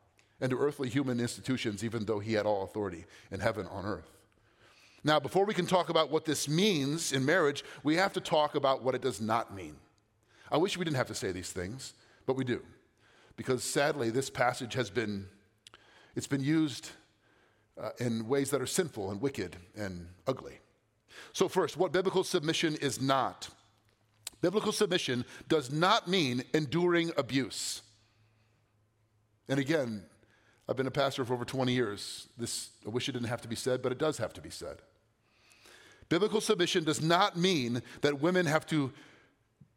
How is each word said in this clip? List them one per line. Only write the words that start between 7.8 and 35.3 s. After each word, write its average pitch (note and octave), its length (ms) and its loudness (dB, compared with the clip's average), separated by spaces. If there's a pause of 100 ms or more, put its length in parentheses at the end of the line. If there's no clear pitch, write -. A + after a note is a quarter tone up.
we D3+ 100 2
have F#3+ 200 2
to F3 60 -2
talk D3+ 360 2
about C3+ 260 2
what B2+ 140 0
it A#2 60 -6
does G2+ 180 -2
not A2 340 0
mean. D#2 240 -12 (720)
I C3 60 2
wish F#3 200 2
we F3+ 80 -2
didn't D#3 120 -2
have A#2+ 100 0
to G#2+ 80 -8
say G2 160 -4
these F2+ 220 -6
things, G2 420 -8 (320)
but C3+ 80 0
we C3 80 -4
do. A#2+ 240 -4 (680)
Because A#2+ 260 -2
sadly, C#3+ 480 0
this C3 200 -2
passage B2 440 0
has A#2+ 160 -2
been, G2+ 380 -4 (840)
it's - 140 -6
been C#3 160 0
used, D3+ 460 0 (840)
uh, - 220 -8
in A2+ 300 -2
ways C#3 220 0
that C3+ 120 0
are B2 40 -4
sinful A#2 440 -2
and G2+ 100 -6
wicked F#2+ 360 -4 (180)
and F2+ 340 -8 (200)
ugly. F#2 320 -4 (720)
So F#3 160 2
first, F3 280 0
what E3+ 140 2
biblical F#3 320 2
submission D#3 540 0
is B2+ 240 -2
not. C3 500 0 (880)
Biblical G3 300 0
submission E3 540 0 (240)
does C#3+ 240 2
not F#3 340 4
mean C#3+ 380 2 (100)
enduring E3 600 2
abuse. B2+ 680 -2 (1700)
And C3+ 100 2
again, B2+ 500 0 (600)
I've A#2 80 -2
been C3 100 0
a B2+ 60 -4
pastor C#3 320 0
for B2 100 -2
over A#2+ 100 -4
twenty B2+ 280 0
years. G#2+ 560 -2 (100)
This, - 320 -6 (160)
I G#2+ 40 -8
wish A#2+ 180 -4
it C3+ 40 -4
didn't A#2+ 160 -4
have A#2+ 140 -4
to A2+ 60 -14
be A2+ 80 -6
said, B2+ 260 -2
but B2+ 80 0
it B2 80 -4
does D#3 200 0
have G#2+ 160 -4
to - 60 -16
be D#2 100 -14
said. - 320 -12 (1300)